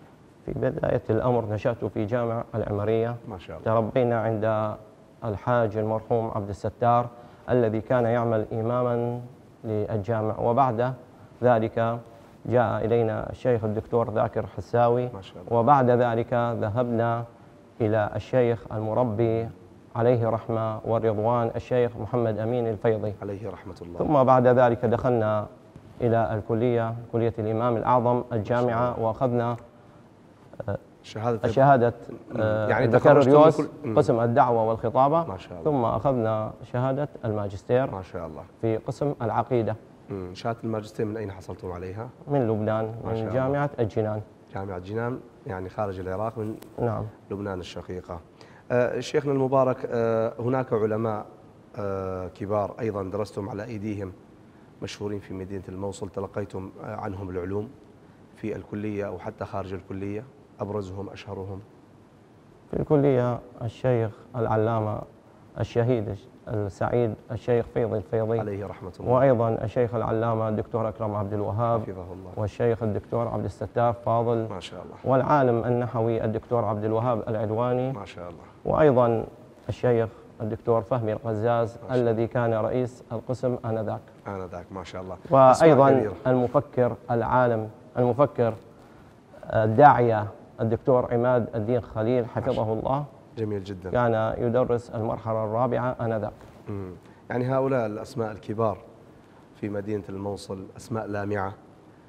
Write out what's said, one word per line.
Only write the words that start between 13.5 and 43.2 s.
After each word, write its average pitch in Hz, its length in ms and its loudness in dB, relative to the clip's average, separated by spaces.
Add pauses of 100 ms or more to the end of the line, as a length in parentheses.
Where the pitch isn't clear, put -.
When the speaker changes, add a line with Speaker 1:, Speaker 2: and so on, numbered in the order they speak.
Speaker 1:
الدكتور 110 460 -2
ذاكر 110 360 -2
حساوي. 120 600 0
Speaker 2:
ما 107 140 -12
شاء 87 200 -18
الله. 117 160 0
Speaker 1:
وبعد 127 320 6
ذلك 120 440 2
ذهبنا 117 880 0 (560)
إلى 107 360 2
الشيخ 117 560 0
المربي 113 760 0 (480)
عليه 117 320 4
رحمة 110 560 -2
ورضوان 113 720 2
الشيخ 117 400 0
محمد 113 420 -2
أمين 117 300 0
الفيضي. 107 540 0
Speaker 2:
عليه 101 280 -8
رحمة 92 320 -14
الله. 85 160 -12
Speaker 1:
ثم 143 260 4
بعد 127 220 8
ذلك 123 380 6
دخلنا 107 600 0 (540)
إلى 113 340 2
الكلية، 117 600 0 (180)
كلية 113 260 0
الإمام 113 380 0
الأعظم 120 460 2 (100)
الجامعة، 120 480 0
Speaker 2:
ما 123 60 2
شاء 120 100 -2
الله. 113 100 -2
Speaker 1:
وأخذنا، 120 500 0 (1120)
آه، 101 100 -4 (240)
Speaker 2:
شهادة 113 460 -2
Speaker 1:
شهادة، 120 460 6 (160)
Speaker 2:
مم. - 300 -10
Speaker 1:
آه، 107 280 0
Speaker 2:
يعني 107 160 2
Speaker 1:
البكالوريوس، 143 720 8
Speaker 2:
تخرجتم 156 60 0
بكل - 260 -6
مم. 113 100 2
Speaker 1:
قسم 135 220 4
الدعوة 117 480 4
والخطابة. 131 560 2
Speaker 2:
ما 95 140 -8
شاء - 140 -16
الله. 87 120 -12
Speaker 1:
ثم 143 200 2
أخذنا 113 680 0 (100)
شهادة 135 460 -2 (160)
الماجستير 104 680 -2
Speaker 2:
ما 95 120 -8
شاء 85 240 -10
الله. 78 160 -12 (180)
Speaker 1:
في 113 160 0
قسم 143 460 -4
العقيدة. 113 540 0 (340)
Speaker 2:
مم. 95 240 -8
شهادة 117 300 -6
الماجستير 110 420 -6
من 107 100 -6
أين 107 160 -8
حصلتم 95 400 -12
عليها؟ 95 360 -10 (200)
Speaker 1:
من 139 200 2
لبنان، 110 460 0 (100)
Speaker 2:
ما 113 100 -4
شاء 113 80 -2